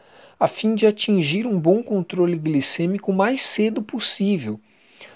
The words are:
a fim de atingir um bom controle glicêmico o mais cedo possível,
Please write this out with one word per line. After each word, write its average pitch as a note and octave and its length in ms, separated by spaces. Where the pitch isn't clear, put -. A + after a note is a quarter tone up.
a - 80
fim A3 280
de G#3+ 100
atingir G#3 640
um G3+ 120
bom F3+ 220
controle F3+ 560
glicêmico D#3+ 720
o F#3 40
mais A#3 260
cedo A3 400
possível, G3 760